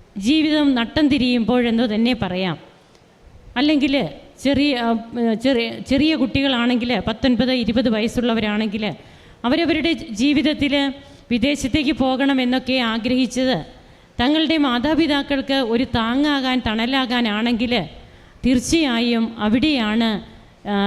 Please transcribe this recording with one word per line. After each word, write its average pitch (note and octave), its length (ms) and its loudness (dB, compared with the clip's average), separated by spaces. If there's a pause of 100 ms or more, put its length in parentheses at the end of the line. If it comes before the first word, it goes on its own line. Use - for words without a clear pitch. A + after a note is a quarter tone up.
(180)
ജീവിതം D4 580 2
നട്ടം B3 320 0
തിരിയുമ്പോഴെന്ന് A#3+ 880 2
തന്നെ A#3 260 2
പറയാം. F#3 360 -4 (1000)
അല്ലെങ്കിൽ C#4 520 2 (340)
ചെറിയ, C#4 360 2
ആ, A#3 140 0 (400)
ചെറിയ, A#3 360 0 (200)
ചെറിയ D4+ 260 2
കുട്ടികളാണെങ്കിൽ, B3 920 0
പത്തൊൻപത്, B3 440 0
ഇരുപത് A#3+ 380 0
വയസ്സുള്ളവരാണെങ്കിൽ A3 1040 -2 (520)
അവരവരുടെ D#4 480 0
ജീവിതത്തിൽ C#4 1000 0 (380)
വിദേശത്തേക്ക് C4+ 600 0
പോകണമെന്നൊക്കെ C4 840 0
ആഗ്രഹിച്ചത് B3 920 -2 (560)
തങ്ങളുടെ D#4 360 2
മാതാപിതാക്കൾക്ക് C#4 960 0
ഒരു A#3+ 300 0
താങ്ങാകാൻ, B3+ 840 0
തണലാകാനാണെങ്കിൽ A#3 1160 0 (600)
തീർച്ചയായും A#3+ 920 2
അവിടെയാണ്, A3+ 720 0 (580)
ആ, G3+ 80 -2 (100)